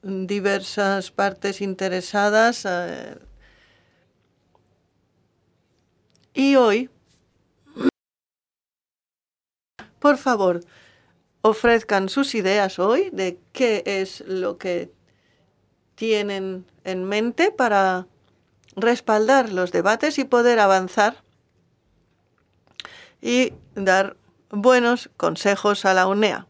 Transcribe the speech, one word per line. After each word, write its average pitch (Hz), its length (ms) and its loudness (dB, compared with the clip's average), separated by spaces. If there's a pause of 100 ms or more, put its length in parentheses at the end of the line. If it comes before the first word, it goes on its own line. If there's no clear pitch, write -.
diversas 196 1080 -4
partes 196 500 -4
interesadas, 202 1040 0
eh. 175 500 -6 (3250)
Y 277 240 2
hoy, 240 320 2 (3000)
por 294 180 4
favor, 196 420 0 (840)
ofrezcan 214 680 2
sus 277 260 -4
ideas 196 440 0
hoy 254 320 0
de 185 280 -6 (120)
qué 226 340 -2
es 190 420 -6
lo 180 300 -6
que 175 340 -8 (1040)
tienen 196 680 -4 (180)
en 185 200 -6
mente 226 480 -2
para 196 560 0 (680)
respaldar 226 760 2
los 180 200 -2
debates 214 480 0
y 269 40 0
poder 240 360 2
avanzar 196 580 2 (2000)
y 240 320 0 (220)
dar 190 420 0 (320)
buenos 240 680 2
consejos 196 680 0
a 190 80 4
la 185 140 4
unea. 202 420 -2